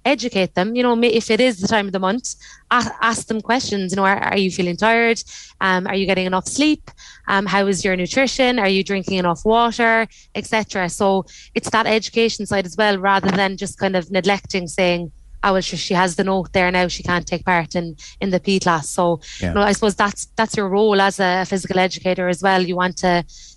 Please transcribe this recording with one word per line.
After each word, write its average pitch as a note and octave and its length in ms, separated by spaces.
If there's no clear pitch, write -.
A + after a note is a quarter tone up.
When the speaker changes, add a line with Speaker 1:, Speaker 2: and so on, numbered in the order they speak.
Speaker 1:
educate A3+ 500
them? A3 220
You B3 80
know, A#3+ 100
ma-, A#3 140
if G#3+ 200
it A3 120
is B3+ 180
the F#3+ 80
time A3 200
of F#3 60
the F#3+ 60
month, F#3+ 380
a-, A#3 220
ask A3+ 240
them A3 140
questions. G3+ 520
You F#3+ 40
know, G3 80
"Are, G3 120
are - 220
you F#3+ 120
feeling F3 260
tired? A#3 460
Um, F#3 280
are G3 80
you G3 100
getting F#3 200
enough F#3 200
sleep? D4+ 440
Um, G3 200
how G3 200
is G3 180
your F#3 120
nutrition? B3 640
Are G3 80
you F#3+ 160
drinking F#3+ 340
enough F3 260
water?" A3+ 600
et G3+ 100
cetera. G3+ 420
So G3 380
it's - 160
that A3 160
education A3 600
side G3 180
as E3+ 120
well, G#3 200
rather G3 340
than F#3+ 260
just G3 200
kind G3 200
of F3 160
neglecting, F#3+ 560
saying, F3 420
"Oh, G3 120
well, F#3+ 60
she, F3 160
she - 180
has F3 200
the G3+ 80
note F#3+ 300
there F3+ 180
now, F3+ 160
she - 160
can't F3 240
take E3+ 180
part E3+ 300
in, E3+ 220
in G3 100
the F3+ 80
P G3 180
E F#3 40
class." E3 280
So, E3+ 320
Speaker 2:
Yeah. F2+ 80
Speaker 1:
you E2+ 60
know, G3+ 80
I G3+ 100
suppose G3+ 240
that's, G3+ 300
that's A3 200
your G3+ 120
role G3+ 320
as G3 180
a F#3 260
physical F#3 360
educator F#3 480
as F3 120
well. F#3+ 220
You F3 140
want F3+ 220
to F3 260